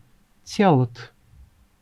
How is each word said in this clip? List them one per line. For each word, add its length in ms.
Цялата. 640